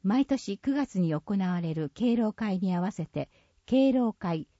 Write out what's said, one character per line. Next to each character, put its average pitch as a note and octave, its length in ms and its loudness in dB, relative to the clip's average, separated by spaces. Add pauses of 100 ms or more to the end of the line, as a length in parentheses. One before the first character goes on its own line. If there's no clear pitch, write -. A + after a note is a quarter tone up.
毎 A#3+ 220 2
年 G3+ 320 -4
九 C#4 160 -2
月 C4+ 260 -2
に E3 140 2
行 D3+ 80 -2 (160)
わ F3+ 240 0
れ D#3+ 120 -4
る D#3 200 -4
敬 A#3+ 220 0
老 A3 160 0
会 G3+ 280 -2
に F#3 140 0
合 F3 80 0
わ G#3 100 -2
せ D#3+ 140 -6
て、 - 240 -6 (360)
敬 C4+ 260 4
老 B3 220 2
会 E3 340 -4 (120)